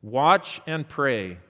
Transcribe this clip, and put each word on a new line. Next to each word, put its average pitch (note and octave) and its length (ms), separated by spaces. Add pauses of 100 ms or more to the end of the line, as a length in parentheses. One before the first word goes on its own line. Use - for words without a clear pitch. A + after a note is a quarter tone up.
Watch D3+ 640
and D#3+ 220
pray G#2 520 (100)